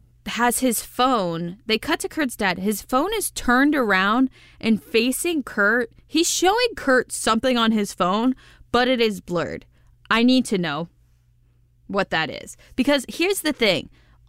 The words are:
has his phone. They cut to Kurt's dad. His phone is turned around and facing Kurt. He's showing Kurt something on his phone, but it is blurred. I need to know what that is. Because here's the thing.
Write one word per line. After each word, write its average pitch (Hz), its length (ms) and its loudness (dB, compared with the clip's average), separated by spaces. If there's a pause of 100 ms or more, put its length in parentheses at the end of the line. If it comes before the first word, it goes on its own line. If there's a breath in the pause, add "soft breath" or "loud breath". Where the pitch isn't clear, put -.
(260)
has 233 320 0
his 247 240 0
phone. 185 840 -2
They 220 120 0
cut 320 220 -4
to 381 80 -6
Kurt's 294 260 -4
dad. 185 240 -2
His 196 240 -2
phone 294 320 0
is 427 160 -4
turned 269 460 2
around 220 540 2 (300 soft breath)
and 220 220 0
facing 254 640 -2
Kurt. 220 480 0 (160)
He's 330 200 0
showing 440 460 0
Kurt - 380 0
something 233 440 0
on 226 140 2
his 214 220 0
phone, 214 420 0 (380 soft breath)
but 247 160 4
it 254 120 2
is 214 200 0
blurred. 147 440 -6 (460)
I 226 140 2
need 254 220 4
to 202 120 -2
know 165 300 -4 (1000)
what 190 240 -2
that 160 200 -2
is. - 260 -16 (180 soft breath)
Because 277 340 0
here's 381 340 -2
the 302 100 0
thing. 196 380 0 (380 soft breath)